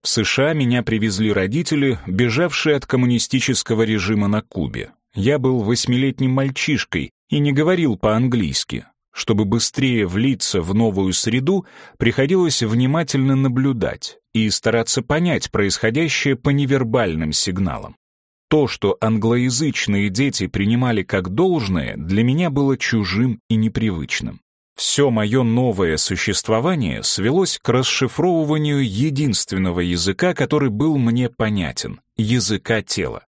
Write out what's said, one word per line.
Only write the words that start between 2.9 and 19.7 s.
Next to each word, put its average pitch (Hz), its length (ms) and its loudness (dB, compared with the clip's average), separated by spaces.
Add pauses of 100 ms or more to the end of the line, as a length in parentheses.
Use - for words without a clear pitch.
режима 104 440 0
на 107 140 0
Кубе. 60 520 -8 (200)
Я 120 240 2
был 127 220 2
восьмилетним 127 720 0
мальчишкой 135 800 -2 (180)
и - 80 0
не 147 140 2
говорил 156 440 2
по-английски. 107 920 -2 (240)
Чтобы 107 320 -2
быстрее 117 640 0
влиться 104 560 -2
в 87 120 -2
новую 98 400 2
среду, 131 520 0 (320)
приходилось 143 640 2
внимательно 131 720 2
наблюдать 131 840 -2 (140)
и 110 180 2
стараться 117 500 0
понять 156 500 -2
происходящее 123 840 0
по 143 140 0
невербальным 117 840 0
сигналам. 90 640 -4 (520)
То, 151 180 4
что - 340 -2
англоязычные 113 1080 0